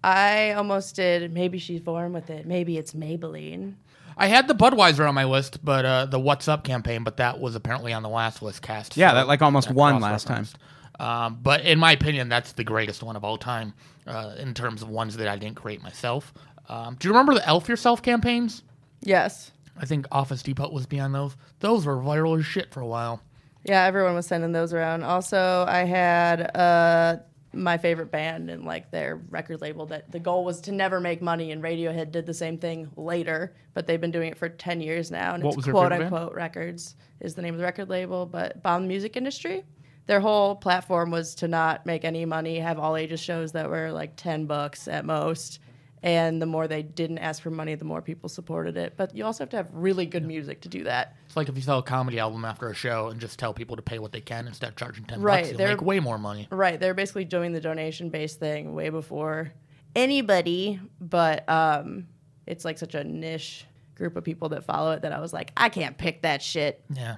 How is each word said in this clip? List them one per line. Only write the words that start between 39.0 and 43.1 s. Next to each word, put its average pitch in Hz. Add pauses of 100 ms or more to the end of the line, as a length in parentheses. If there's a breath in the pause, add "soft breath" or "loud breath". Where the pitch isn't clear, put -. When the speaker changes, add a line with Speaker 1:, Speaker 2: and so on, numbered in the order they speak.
Speaker 1:
Industry. 302 (420 soft breath)
Their 202
whole 202
platform 180
was 165
to 165
not 160
make 165
any 165
money, 160
have 160
all 156
ages 160